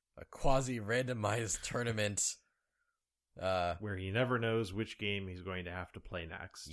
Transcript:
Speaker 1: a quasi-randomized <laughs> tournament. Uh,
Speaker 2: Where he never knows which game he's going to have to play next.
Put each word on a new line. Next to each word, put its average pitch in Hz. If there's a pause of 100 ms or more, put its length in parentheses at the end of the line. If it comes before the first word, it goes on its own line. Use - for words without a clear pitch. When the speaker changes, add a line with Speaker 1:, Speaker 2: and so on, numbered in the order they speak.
(180)
Speaker 1:
a -
quasi-randomized 120
<laughs> -
tournament. 107 (1080)
Uh, 90
Speaker 2:
Where 101
he 95
never 123
knows 113
which 110
game 101
he's 90
going 92
to 87
have 90
to 101
play 85
next. -